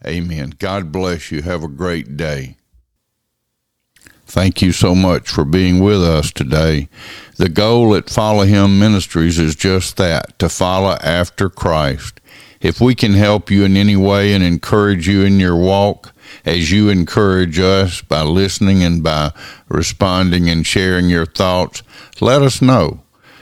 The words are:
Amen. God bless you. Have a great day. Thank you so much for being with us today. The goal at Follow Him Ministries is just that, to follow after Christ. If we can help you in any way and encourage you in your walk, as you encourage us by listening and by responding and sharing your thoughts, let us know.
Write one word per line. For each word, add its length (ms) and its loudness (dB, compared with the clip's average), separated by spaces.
Amen. 540 -8
God 320 -6
bless 400 -6
you. 120 -8
Have 200 -6
a 60 -10
great 480 -8
day. 400 -8
Thank 360 -2
you 120 2
so 220 2
much 340 0
for 160 -2
being 340 2
with 240 2
us 280 0
today. 580 -2
The 100 0
goal 480 2
at 140 -4
Follow 340 0
Him 360 4
Ministries 600 0
is 160 0
just 420 -2
that, 420 -2
to 100 0
follow 520 -2
after 480 -2
Christ. 720 -4
If 220 -2
we 140 4
can 180 0
help 380 2
you 120 4
in 140 4
any 180 2
way 380 2
and 100 2
encourage 640 0
you 160 2
in 160 4
your 180 2
walk, 560 0
as 260 -2
you 180 4
encourage 680 0
us 420 0
by 220 -2
listening 600 2
and 200 0
by 280 -2
responding 800 0
and 160 0
sharing 440 0
your 160 0
thoughts, 580 -4
let 220 2
us 200 0
know. 400 2